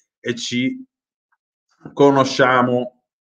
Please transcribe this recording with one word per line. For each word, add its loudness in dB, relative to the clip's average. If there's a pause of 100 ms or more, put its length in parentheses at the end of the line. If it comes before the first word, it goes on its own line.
(280)
e -4
ci -6 (1080)
conosciamo 0 (180)